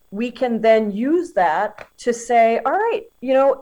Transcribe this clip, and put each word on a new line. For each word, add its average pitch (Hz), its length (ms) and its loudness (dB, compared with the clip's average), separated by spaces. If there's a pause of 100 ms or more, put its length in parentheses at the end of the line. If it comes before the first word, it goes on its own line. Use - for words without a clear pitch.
(120)
we 240 200 -6
can 233 280 -4
then 220 300 4
use 269 440 -2
that 180 520 -2 (120)
to 240 140 -4
say, 233 540 2
"All 277 60 -2
right, 427 320 -2 (160)
you 262 120 -2
know, 269 300 4